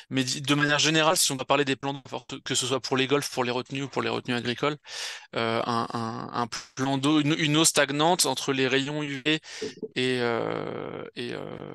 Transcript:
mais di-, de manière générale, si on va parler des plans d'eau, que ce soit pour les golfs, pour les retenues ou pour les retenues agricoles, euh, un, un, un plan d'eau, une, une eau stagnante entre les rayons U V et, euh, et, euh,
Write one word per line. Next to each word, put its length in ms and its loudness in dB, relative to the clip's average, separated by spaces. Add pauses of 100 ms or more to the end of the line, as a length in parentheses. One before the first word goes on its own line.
mais 140 0
di-, 180 -4
de 140 0
manière 240 2
générale, 380 4
si 160 2
on 40 -4
va 80 -6
parler 200 4
des 100 0
plans 200 -6
d'eau, 500 -10
que 100 -4
ce 100 0
soit 140 0
pour 180 -2
les 120 4
golfs, 200 2
pour 140 0
les 80 0
retenues 320 -4
ou 60 -6
pour 140 -2
les 60 0
retenues 280 -2
agricoles, 400 -2 (580)
euh, 320 0
un, 280 0
un, 380 -6
un 140 -2 (300)
plan 200 0
d'eau, 240 4
une, 160 2
une 200 2
eau 80 6
stagnante 600 4
entre 280 0
les 160 2
rayons 340 0
U 240 -6
V 140 2 (560)
et, 240 0
euh, 840 -2 (120)
et, 160 -8
euh, 240 -10 (180)